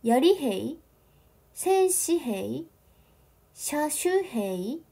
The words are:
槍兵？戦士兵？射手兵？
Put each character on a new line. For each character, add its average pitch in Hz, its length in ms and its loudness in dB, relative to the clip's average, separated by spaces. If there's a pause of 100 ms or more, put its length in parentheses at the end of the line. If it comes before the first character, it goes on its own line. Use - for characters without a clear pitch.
槍 269 320 6
兵？ 240 420 -4 (760)
戦 381 380 2
士 339 280 0
兵？ 233 440 -4 (920)
射 294 360 -4
手 370 340 0
兵？ 202 540 -4 (140)